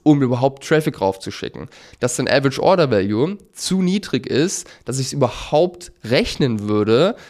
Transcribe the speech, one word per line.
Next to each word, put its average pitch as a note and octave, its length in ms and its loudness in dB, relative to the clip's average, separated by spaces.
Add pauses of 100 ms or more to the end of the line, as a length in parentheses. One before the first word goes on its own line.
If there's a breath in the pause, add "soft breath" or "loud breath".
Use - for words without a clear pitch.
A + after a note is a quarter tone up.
um D3 180 4
überhaupt C3 440 0
Traffic D#3 360 0
raufzuschicken. - 640 -6 (320 loud breath)
Dass B2 160 -2
dein C3 140 -2
Average C3+ 320 0
Order E3 280 4
Value G#2+ 460 0 (160)
zu F#3 300 -2
niedrig F3+ 440 -2
ist, D3+ 400 -2 (200 loud breath)
dass B2 100 -6
sich's C3 160 -4
überhaupt D3+ 800 -2 (100)
rechnen A#2+ 640 0
würde, A2 480 2 (160 loud breath)